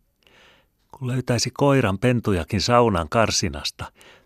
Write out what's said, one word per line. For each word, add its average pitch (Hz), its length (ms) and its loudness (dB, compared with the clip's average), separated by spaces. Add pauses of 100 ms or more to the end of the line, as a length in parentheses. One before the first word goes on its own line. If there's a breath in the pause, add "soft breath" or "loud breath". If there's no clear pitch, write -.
(920 soft breath)
"Kun - 160 -12
löytäisi 123 460 -4
koiran 131 460 2
pentujakin 104 640 0
saunan 113 480 2
karsinasta, - 840 -2 (340 soft breath)